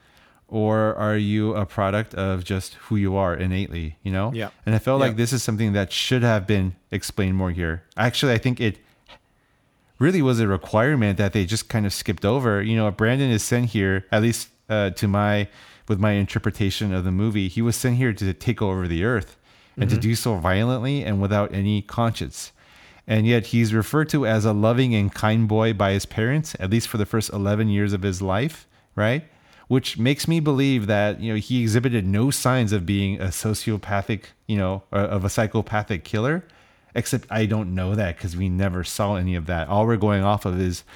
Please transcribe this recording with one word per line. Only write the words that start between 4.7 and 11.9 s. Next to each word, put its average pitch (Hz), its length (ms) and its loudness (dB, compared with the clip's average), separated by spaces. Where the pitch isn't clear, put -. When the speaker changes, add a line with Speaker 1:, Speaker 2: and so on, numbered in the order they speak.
Speaker 1:
I 107 40 2
felt 135 200 0
Speaker 2:
Yeah. 135 80 4
Speaker 1:
like 113 80 -2
this 117 160 0
is 127 100 -2
something 107 300 -2
that 101 220 0
should 127 300 0
have 107 220 2
been 95 300 0
explained 95 460 -2
more 92 140 0
here. 85 320 -4
Actually, 120 380 0
I 113 40 4
think 123 220 -2
it 110 180 0
really 170 220 4
was 127 180 4
a 110 80 4
requirement 107 720 2
that 101 160 0
they 101 120 2
just 107 240 -4
kind 107 160 0
of 98 80 -2